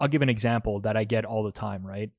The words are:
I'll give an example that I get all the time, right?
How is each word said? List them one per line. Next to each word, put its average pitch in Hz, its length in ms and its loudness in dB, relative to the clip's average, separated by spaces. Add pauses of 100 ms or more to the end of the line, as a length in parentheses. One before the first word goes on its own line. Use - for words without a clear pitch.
I'll 143 80 4
give 143 120 2
an 131 80 6
example 110 520 0
that 107 160 0
I 107 80 2
get 110 180 0
all 110 200 -2
the 101 100 -4
time, 98 340 -8
right? 101 320 -6